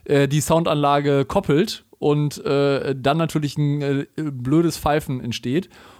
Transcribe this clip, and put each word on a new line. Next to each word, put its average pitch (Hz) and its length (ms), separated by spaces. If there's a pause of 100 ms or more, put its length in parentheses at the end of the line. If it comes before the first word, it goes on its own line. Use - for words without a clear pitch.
äh, 143 240
die 147 100
Soundanlage 147 840
koppelt - 580 (160)
und, 147 460
äh, 139 500
dann 139 220
natürlich 156 400
ein, 147 240
äh, 139 240 (100)
blödes 151 640
Pfeifen 147 420
entsteht. 127 480 (320)